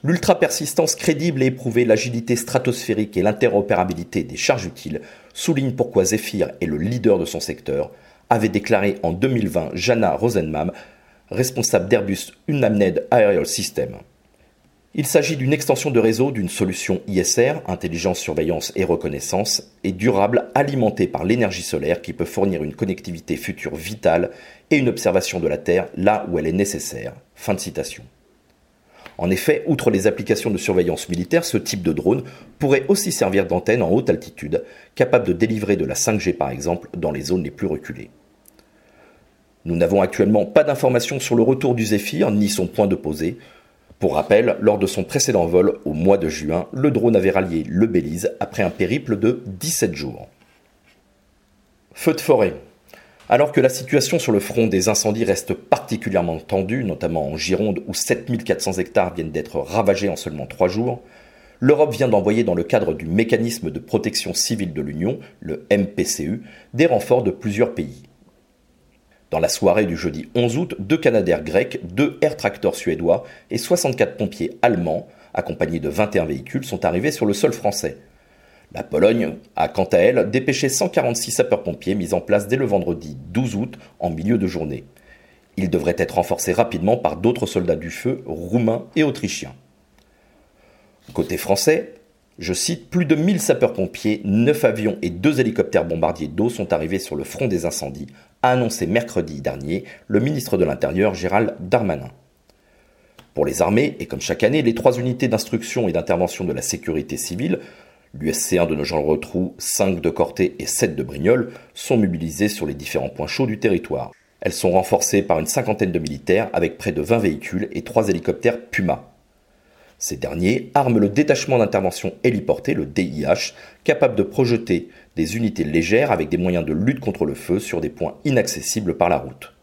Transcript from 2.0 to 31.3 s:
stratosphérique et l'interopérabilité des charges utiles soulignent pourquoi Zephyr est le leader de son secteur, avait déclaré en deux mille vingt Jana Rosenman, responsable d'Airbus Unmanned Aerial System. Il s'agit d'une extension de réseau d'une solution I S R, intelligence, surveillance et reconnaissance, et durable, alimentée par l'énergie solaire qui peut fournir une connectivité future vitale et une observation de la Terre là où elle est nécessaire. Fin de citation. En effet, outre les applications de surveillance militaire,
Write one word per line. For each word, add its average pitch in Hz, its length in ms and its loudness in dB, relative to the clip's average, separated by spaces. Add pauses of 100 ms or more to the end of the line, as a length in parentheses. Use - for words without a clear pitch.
stratosphérique 117 840 -2
et 92 40 2
l'interopérabilité 95 1000 0
des 73 140 -10
charges 113 280 0
utiles 76 360 -8 (320)
soulignent 135 420 -2
pourquoi 104 300 2
Zephyr 95 540 0
est 87 60 0
le 76 120 -2
leader 101 420 2
de 82 60 0
son 78 160 -6
secteur, 71 500 -4 (380)
avait 107 200 4
déclaré 98 540 2
en 82 80 0
deux 92 160 0
mille 113 220 0
vingt 80 240 -2
Jana 101 420 2
Rosenman, 82 560 0 (580)
responsable 120 600 0
d'Airbus 98 420 0 (160)
Unmanned 104 640 2
Aerial 104 340 4
System. - 520 -6 (960)
Il 147 120 -2
s'agit 151 320 2
d'une 135 160 0
extension - 360 0
de 120 120 4
réseau 113 300 2
d'une 101 180 -2
solution 95 580 -2
I 95 120 0
S - 200 0
R, 143 300 4
intelligence, 87 500 -2
surveillance 80 560 -2
et 95 80 2
reconnaissance, 82 880 -2 (120)
et 98 80 0
durable, 104 640 2
alimentée 131 520 2
par - 160 -4
l'énergie 95 380 0
solaire 80 400 -2
qui - 100 -12
peut - 140 -4
fournir 95 380 -2
une 76 100 -6
connectivité 87 640 -6
future - 380 -8
vitale 87 560 0 (400)
et 156 60 6
une 131 120 2
observation 92 500 0
de 80 80 -2
la 73 100 0
Terre 87 380 0
là 101 340 2
où 85 100 0
elle 76 80 -2
est 80 40 -2
nécessaire. 82 640 -4 (220)
Fin - 180 -4
de 92 60 -4
citation. - 440 -8 (1120)
En 170 120 -2
effet, 151 380 2
outre 135 240 2
les 98 160 2
applications 107 420 0
de 98 80 -2
surveillance 87 500 0
militaire, 90 380 0